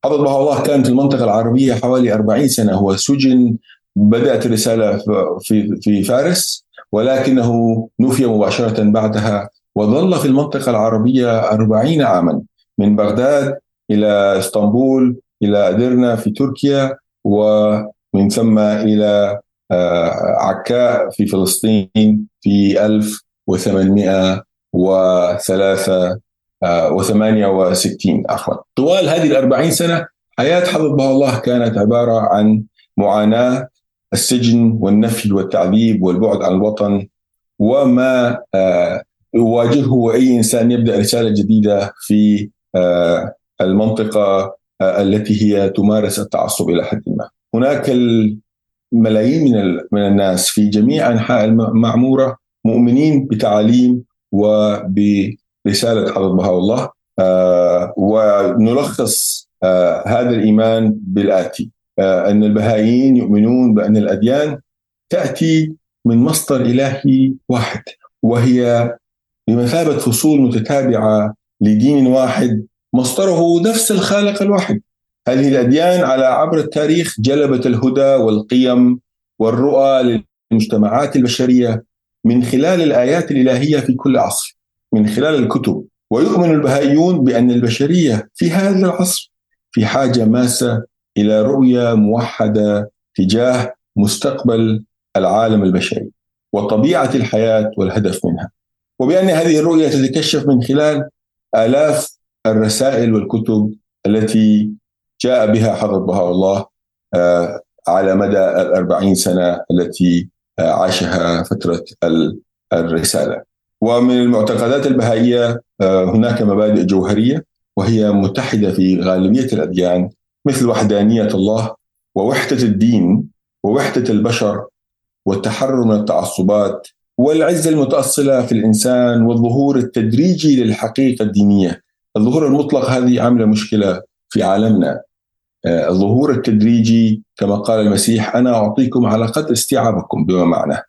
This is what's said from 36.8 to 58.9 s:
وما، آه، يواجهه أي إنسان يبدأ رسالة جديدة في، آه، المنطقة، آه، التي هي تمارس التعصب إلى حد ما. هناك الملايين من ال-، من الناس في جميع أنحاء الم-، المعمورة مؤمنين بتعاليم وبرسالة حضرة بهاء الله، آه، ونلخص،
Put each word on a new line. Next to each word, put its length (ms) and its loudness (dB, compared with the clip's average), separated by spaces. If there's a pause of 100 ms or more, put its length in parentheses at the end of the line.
وما، 800 0 (160)
آه، 480 0 (320)
يواجهه 800 2
أي 240 2
إنسان 340 2
يبدأ 280 0
رسالة 300 0
جديدة 720 0
في، 500 0 (240)
آه، 600 0 (260)
المنطقة، 960 0 (240)
آه، 220 0
التي 400 0
هي 260 2
تمارس 500 0
التعصب 520 -4
إلى 140 0
حد 220 -8
ما. 220 -8 (260)
هناك 360 -2 (1000)
الملايين 520 2
من 160 2
ال-، 320 -4
من 140 0
الناس 420 0
في 200 0
جميع 420 0
أنحاء 340 0
الم-، 160 2
المعمورة 760 0 (280)
مؤمنين 640 2
بتعاليم 760 2 (300)
وبرسالة 1800 -2
حضرة 160 -2
بهاء 300 0
الله، 320 -2 (280)
آه، 800 2
ونلخص، 1500 0 (140)